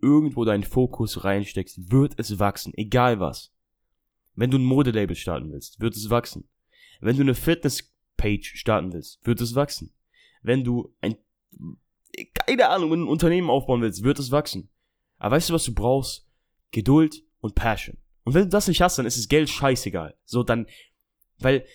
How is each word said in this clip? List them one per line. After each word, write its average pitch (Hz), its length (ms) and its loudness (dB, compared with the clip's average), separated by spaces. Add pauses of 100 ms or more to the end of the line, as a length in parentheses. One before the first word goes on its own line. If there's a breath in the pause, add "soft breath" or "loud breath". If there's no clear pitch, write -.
irgendwo 143 420 4
deinen 104 200 2
Fokus - 580 -2
reinsteckst, 98 680 -4
wird 135 260 4
es 101 220 -6
wachsen, - 360 -2
egal 117 440 2
was. 73 340 -6 (800)
Wenn 120 160 0
du 135 80 4
ein 131 60 2
Modelabel 123 500 2
starten 78 380 -6
willst, - 260 -16
wird 110 160 -2
es 107 160 -10
wachsen. - 380 -4 (520 soft breath)
Wenn 120 140 2
du 139 80 2
eine 131 140 4
Fitnesspage - 1160 -4
starten 92 380 -2
willst, - 320 -14
wird 117 160 0
es 117 140 -6
wachsen. 139 400 -4 (480 soft breath)
Wenn 127 220 0
du 120 360 -4
ein, 110 160 -4 (1300)
keine 247 260 2
Ahnung, 170 220 0
ein 170 140 -2
Unternehmen 165 440 0
aufbauen 127 320 0
willst, 98 200 -4
wird 139 160 0
es 131 140 -6
wachsen. 143 360 -4 (500)
Aber 110 180 0
weißt 165 140 0
du, 165 40 0
was 165 100 0
du 120 100 -6
brauchst? 127 540 -2 (440)
Geduld 139 500 4 (160)
und 104 160 -8
Passion. - 440 -2 (260)
Und 127 100 0
wenn 180 80 8
du 196 60 2
das 202 180 2
nicht 175 140 2
hast, 175 180 4
dann 127 80 -2
ist 117 100 -4
das 120 120 -6
Geld 151 200 4
scheißegal. 101 760 -2
So, 123 180 0
dann, 117 240 0 (720 loud breath)
weil, 131 360 2